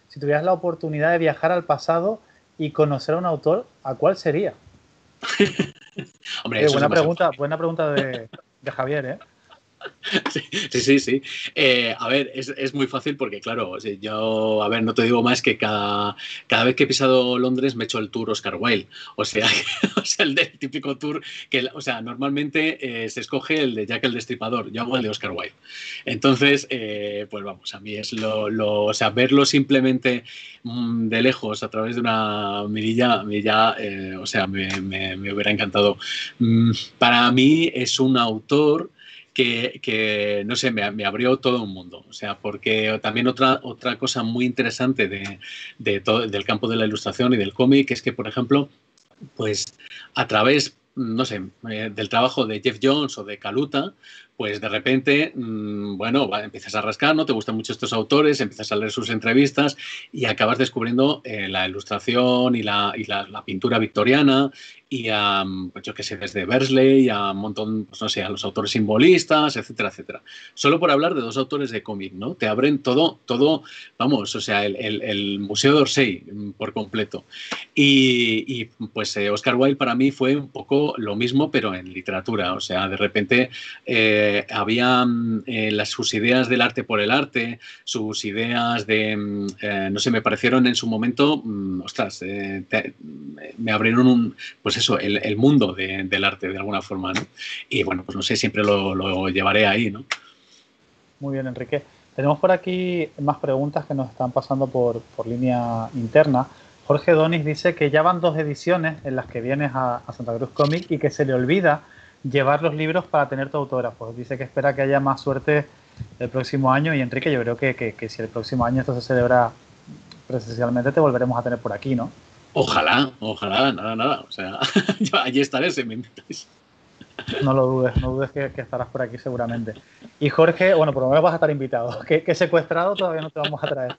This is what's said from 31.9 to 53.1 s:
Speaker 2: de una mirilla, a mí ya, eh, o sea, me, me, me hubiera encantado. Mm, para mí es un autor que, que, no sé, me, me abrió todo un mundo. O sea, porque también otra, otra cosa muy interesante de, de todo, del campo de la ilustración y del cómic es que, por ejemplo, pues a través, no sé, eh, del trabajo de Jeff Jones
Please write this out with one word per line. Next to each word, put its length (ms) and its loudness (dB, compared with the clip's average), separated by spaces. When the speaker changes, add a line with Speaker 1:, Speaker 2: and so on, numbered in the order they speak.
Speaker 2:
de 60 -4
una 640 -2
mirilla, 560 2
a 40 -10
mí 180 -2
ya, 360 4
eh, 380 -8
o 100 -10
sea, 220 -2
me, 200 -4
me, 360 -6
me 160 -8
hubiera 200 0
encantado. 460 2
Mm, 320 4
para 320 4
mí 420 6
es 280 -2
un 180 4
autor 720 2
que, 460 -2
que, 640 -2
no 100 -2
sé, 160 0
me, 180 -2
me 140 -6
abrió 320 2
todo 260 0
un 100 -8
mundo. 360 -16
O 40 -20
sea, 260 -8
porque 600 -2
también 280 0
otra, 340 2
otra 340 -6
cosa 280 -4
muy 200 -2
interesante 600 0
de, 320 -8
de 220 -2
todo, 260 0
del 180 -4
campo 220 -2
de 80 0
la 120 0
ilustración 480 0
y 20 2
del 160 -2
cómic 400 4
es 100 -8
que, 100 -2
por 140 -6
ejemplo, 420 0
pues 300 -4
a 100 0
través, 500 2
no 280 -2
sé, 160 -8
eh, 240 -8
del 140 -6
trabajo 380 2
de 140 -4
Jeff 220 -2
Jones 340 2